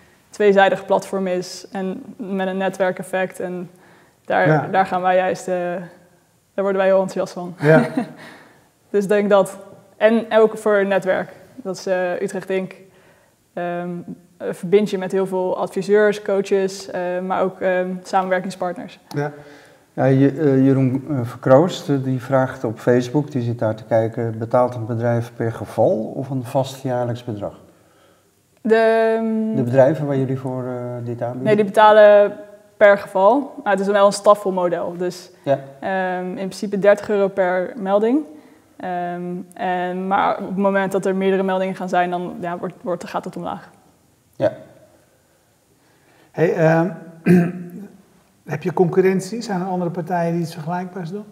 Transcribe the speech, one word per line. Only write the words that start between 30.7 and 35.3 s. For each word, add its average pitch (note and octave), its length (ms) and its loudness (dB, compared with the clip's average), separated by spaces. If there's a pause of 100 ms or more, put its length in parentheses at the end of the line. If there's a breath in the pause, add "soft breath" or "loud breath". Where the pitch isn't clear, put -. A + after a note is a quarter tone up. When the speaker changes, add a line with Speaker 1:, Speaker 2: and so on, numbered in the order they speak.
Speaker 3:
dit A#2+ 160 -6
aanbieden? B2 220 -6
Speaker 1:
Nee, G#3+ 120 4
die G#3+ 100 2
betalen G#3 680 8 (440)
per G3+ 200 8
geval. G#3+ 560 2 (100)
Maar G#3 80 -2
het F#3+ 100 2
is G3 60 0
wel G3+ 180 4
een G3+ 80 6
staffelmodel. F#3 840 0
Dus, F3+ 340 -8 (120 soft breath)